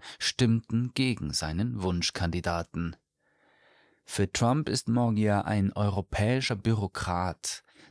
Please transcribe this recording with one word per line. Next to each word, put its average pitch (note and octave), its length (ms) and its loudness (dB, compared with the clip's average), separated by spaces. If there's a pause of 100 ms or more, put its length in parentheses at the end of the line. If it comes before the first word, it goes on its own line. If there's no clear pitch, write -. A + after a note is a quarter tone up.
(180)
stimmten A2+ 760 0
gegen A#2 380 -2
seinen G2 480 -2
Wunschkandidaten. E2+ 1160 -2 (1080)
Für - 280 -2
Trump C3 360 2
ist - 200 -2
Morgia G#2+ 540 4
ein G2+ 300 2
europäischer G#2 840 0
Bürokrat. F#2 1040 -2 (280)